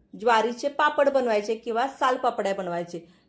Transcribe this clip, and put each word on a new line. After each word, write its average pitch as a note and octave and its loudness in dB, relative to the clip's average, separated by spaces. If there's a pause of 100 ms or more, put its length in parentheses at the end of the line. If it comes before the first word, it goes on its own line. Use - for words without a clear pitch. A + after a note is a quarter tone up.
(200)
ज्वारीचे A#3 2
पापड D4 2
बनवायचे A#3 0
किंवा A#3 -2
सालपापड्या B3+ 0
बनवायचे. F3 -6 (200)